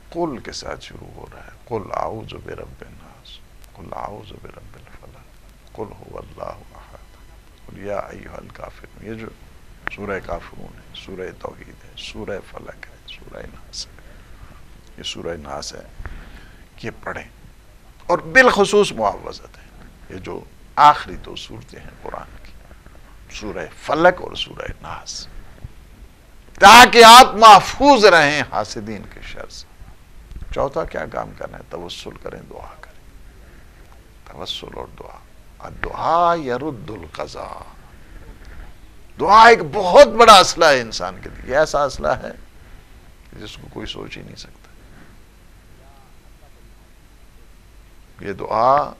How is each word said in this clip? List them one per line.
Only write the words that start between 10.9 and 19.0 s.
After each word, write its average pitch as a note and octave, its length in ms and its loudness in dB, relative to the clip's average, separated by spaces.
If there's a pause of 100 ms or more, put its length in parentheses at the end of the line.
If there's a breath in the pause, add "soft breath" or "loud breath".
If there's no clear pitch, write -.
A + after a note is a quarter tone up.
سورہ F#2 340 -14 (120)
توحید - 440 -18
ہے، - 120 -20
سورہ G#2 420 -14 (120)
فلق - 360 -20
ہے، - 100 -20 (100)
سورہ - 360 -20
ناس - 440 -18
ہے، - 60 -20 (1040 soft breath)
یہ - 40 -20
سورہ - 340 -12
ناس C#2+ 380 -14
ہے، - 300 -18 (760 loud breath)
یہ A2+ 80 -10 (120)
پڑھیں۔ - 220 -12 (840)
اور E3+ 120 -2
بالخصوص G3+ 720 2
معوذت F#2+ 680 -8